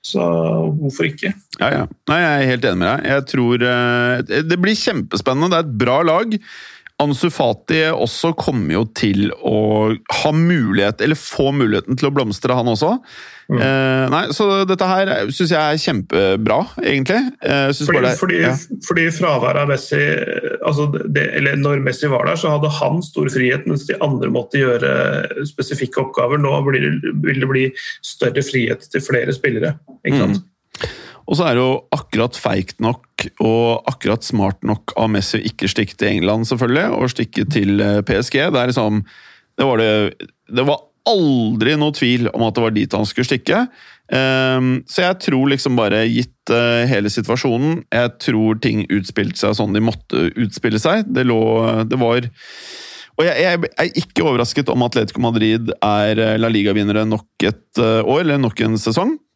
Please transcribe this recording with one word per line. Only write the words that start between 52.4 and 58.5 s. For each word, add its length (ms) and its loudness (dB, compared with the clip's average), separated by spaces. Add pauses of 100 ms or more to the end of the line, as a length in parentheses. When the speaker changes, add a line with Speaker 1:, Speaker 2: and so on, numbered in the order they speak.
Speaker 2:
og 80 2
jeg, 140 2
jeg 380 0
er 180 0
ikke 300 -2
overrasket 440 0
om 140 0
Atletico 380 -2
Madrid 500 0 (100)
er, 380 2
eh, 180 2
La 120 0
Liga-vinnere 580 2
nok 200 -2 (160)
et, 200 -2 (140)
eh, 260 2
år, 220 0
eller 120 2
nok 240 -2